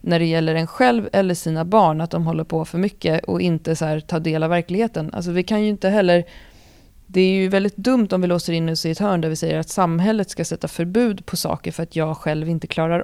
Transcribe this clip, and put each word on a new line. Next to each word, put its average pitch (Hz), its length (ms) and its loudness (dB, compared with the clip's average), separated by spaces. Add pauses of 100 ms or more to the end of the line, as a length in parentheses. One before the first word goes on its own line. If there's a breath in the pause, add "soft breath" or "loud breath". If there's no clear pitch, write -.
när 175 180 2
det 170 60 2
gäller 160 300 2
en 165 120 -2
själv 240 460 2
eller 190 220 2
sina 160 300 -4
barn, 175 360 4
att 165 100 -4
de 165 140 -2
håller 160 180 -2
på 160 220 -4
för - 120 -8
mycket 175 460 0
och 180 180 -2
inte 165 340 0
så 165 100 -4
här 156 140 -2
tar 165 200 -4
del 160 240 -2
av 160 60 0
verkligheten. 175 640 -2
Alltså, 175 180 -6
vi 180 120 0
kan 214 200 0
ju 214 60 2
inte 196 200 0
heller, 180 340 4 (840 loud breath)
det 185 140 2
är 190 120 4
ju 190 160 2
väldigt 196 280 2
dumt 233 340 2
om 185 100 2
vi 180 60 2
låser 175 260 0
in 165 160 0
oss 165 160 -4
i 165 60 0
ett 165 80 -4
hörn 196 220 2
där 160 80 0
vi 160 60 -2
säger 156 240 -2
att 160 100 -6
samhället 185 600 0
ska 170 160 -6
sätta 165 220 -6
förbud 196 580 0
på - 120 -8
saker - 340 -6
för 165 120 -6
att - 120 -10
jag 156 220 -2
själv 156 320 -4
inte 165 180 -4
klarar 165 360 -2